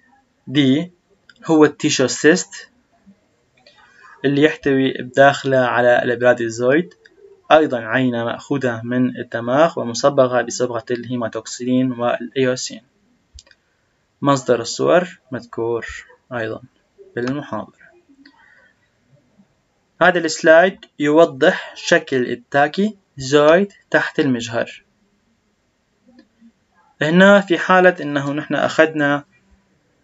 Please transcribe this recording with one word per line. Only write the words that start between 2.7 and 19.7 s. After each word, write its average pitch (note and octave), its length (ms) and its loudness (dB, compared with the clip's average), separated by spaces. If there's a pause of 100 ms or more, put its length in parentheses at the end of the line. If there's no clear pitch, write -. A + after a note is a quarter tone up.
اللي C#3+ 180 0
يحتوي C3+ 500 0
بداخله C3+ 680 2
على A#2+ 440 2
البراديزويد، B2 920 0 (580)
أيضًا D3 260 2
عينة A#2 460 -2
مأخوذة B2 600 -6
من B2 320 -2
الدماغ B2+ 640 -2
ومصبغة B2+ 600 0
بصبغة A#2+ 480 -6
الهيماتوكسين B2 1040 -4
والإيوسين. B2+ 880 -4 (1400)
مصدر C3+ 380 0
الصور D3+ 600 -2 (120)
مذكور A#2 540 -8 (460)
أيضًا A2 300 -8 (540)
بالمحاضرة. B2 720 -8 (2250)